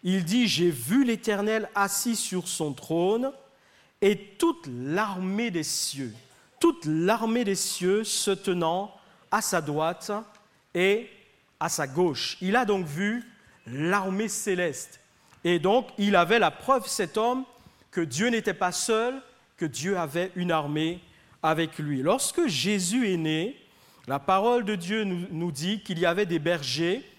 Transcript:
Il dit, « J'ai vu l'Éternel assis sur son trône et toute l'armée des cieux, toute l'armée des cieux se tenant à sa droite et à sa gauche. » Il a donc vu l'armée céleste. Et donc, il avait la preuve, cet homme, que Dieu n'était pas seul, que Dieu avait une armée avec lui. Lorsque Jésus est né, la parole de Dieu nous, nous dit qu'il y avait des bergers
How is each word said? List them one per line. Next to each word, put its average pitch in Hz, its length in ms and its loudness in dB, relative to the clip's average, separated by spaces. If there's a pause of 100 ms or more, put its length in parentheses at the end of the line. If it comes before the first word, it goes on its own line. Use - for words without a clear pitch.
Il 185 220 0
dit, « 226 220 2
J'ai 170 240 2
vu 156 340 2
l'Éternel 214 680 0
assis 202 420 0
sur 185 320 -4
son 151 260 -2
trône 196 580 0 (680)
et 202 160 4
toute - 500 -2
l'armée 185 840 -2
des 165 120 -2
cieux, 135 500 -6 (460)
toute 330 260 2
l'armée 220 580 2
des 196 120 0
cieux 190 480 0
se - 280 -2
tenant 185 640 -2 (380)
à 214 100 2
sa 175 200 0
droite 156 500 -4 (640)
et 202 340 2 (500)
à 165 100 -2
sa 151 180 -2
gauche. » 147 540 0
Il 190 140 0
a 247 100 4
donc 196 200 0
vu 202 380 -2 (420)
l'armée 190 640 0
céleste. - 720 -4 (440)
Et 170 160 2
donc, 202 280 2 (100)
il 202 180 2
avait 180 240 6
la 170 120 4
preuve, 254 360 0
cet - 300 -4
homme, 247 280 0 (440)
que - 120 -4
Dieu 165 260 0
n'était 226 260 0
pas 180 180 0
seul, 240 500 -2 (360)
que 175 80 -4
Dieu 165 320 -2
avait 170 380 -2
une 180 160 0
armée 156 480 0 (440)
avec 160 360 0
lui. 147 220 -2
Lorsque 254 460 2
Jésus 190 640 0
est 180 60 2
né, 160 420 -2 (480)
la 139 120 -2
parole 208 460 2
de 208 100 -2
Dieu 202 280 -2
nous, 180 280 -4
nous 165 200 -4
dit 180 300 -4
qu'il 175 160 -6
y 175 80 2
avait 180 220 2
des 165 120 0
bergers 165 640 0 (160)